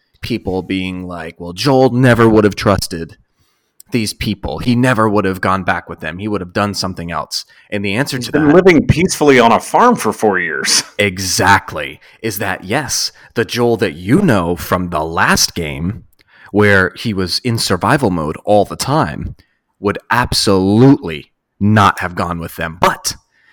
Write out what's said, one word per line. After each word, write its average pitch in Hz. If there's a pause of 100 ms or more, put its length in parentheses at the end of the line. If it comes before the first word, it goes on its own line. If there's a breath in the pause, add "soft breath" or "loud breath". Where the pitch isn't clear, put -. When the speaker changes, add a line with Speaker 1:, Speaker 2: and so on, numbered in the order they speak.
(220)
Speaker 1:
people 95
being 92
like, 82
"Well, 85
Joel 131
never 120
would 107
have 98
trusted 90 (760)
these 110
people. 85
He 120
never 120
would 101
have 92
gone 95
back 87
with 85
them. 85
He 104
would 104
have 90
done 101
something 87
else." - (280 soft breath)
And 101
the 101
answer 135
Speaker 2:
He's 120
Speaker 1:
to -
Speaker 2:
been 151
Speaker 1:
that 151
Speaker 2:
living 180
peacefully 151
on 117
a 113
farm 226
for 107
four 101
years. 80
<laughs> -
Speaker 1:
Exactly. 92 (220 soft breath)
Is -
that, 98
yes, 123 (220 soft breath)
the 117
Joel 117
that 92
you 101
know 92
from 90
the 78
last 98
game, 80 (460 soft breath)
where 101
he 113
was 92
in 113
survival 113
mode 80
all 101
the -
time, 127 (440)
would 98 (120)
absolutely 104 (260)
not 104
have 87
gone 87
with 82
them. 82
But - (380)